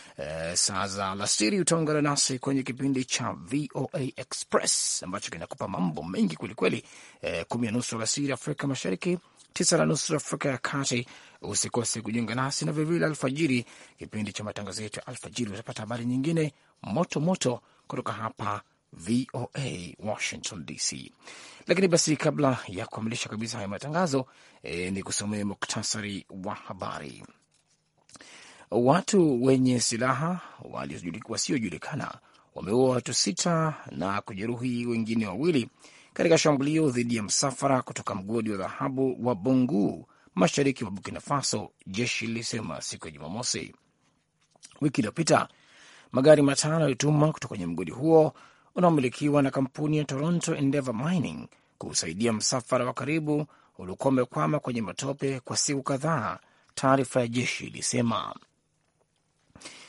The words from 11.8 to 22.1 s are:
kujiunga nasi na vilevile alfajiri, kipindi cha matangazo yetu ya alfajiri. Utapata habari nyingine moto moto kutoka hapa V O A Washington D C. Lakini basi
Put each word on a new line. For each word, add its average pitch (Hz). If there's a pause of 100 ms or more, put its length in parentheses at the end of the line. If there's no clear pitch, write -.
kujiunga 110
nasi 135
na 156
vilevile 160
alfajiri, 139 (320)
kipindi 101
cha 107
matangazo 104
yetu -
ya -
alfajiri. 120
Utapata 113
habari 117
nyingine 143 (300)
moto 156
moto 143 (260)
kutoka 117
hapa 104 (320)
V 117
O 123
A 87
Washington -
D -
C. - (560)
Lakini 185
basi 160